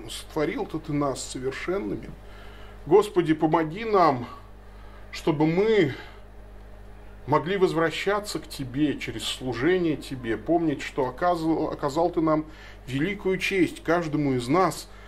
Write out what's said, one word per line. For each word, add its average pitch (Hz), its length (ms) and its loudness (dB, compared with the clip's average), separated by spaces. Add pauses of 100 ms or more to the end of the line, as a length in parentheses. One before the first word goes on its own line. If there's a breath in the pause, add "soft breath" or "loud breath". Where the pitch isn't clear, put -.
(100)
сотворил-то 160 720 -4
Ты 151 120 -8
нас 143 300 0
совершенными. 113 880 -6 (760 loud breath)
Господи, 170 480 6
помоги 160 500 2
нам, 160 420 6 (840 loud breath)
чтобы 156 340 2
мы 180 480 4 (1300 loud breath)
могли 160 280 2
возвращаться 175 840 0
к - 100 -14
Тебе 131 500 -2
через 113 260 -8
служение 147 720 0
Тебе, 117 400 -6
помнить, 160 460 0
что - 240 -2
оказал, 160 640 0
оказал 156 400 0
Ты 175 100 -2
нам 156 240 2 (420 loud breath)
великую 185 520 -2
честь, - 440 0
каждому 156 520 2
из 120 140 -2
нас, 170 400 2 (200 loud breath)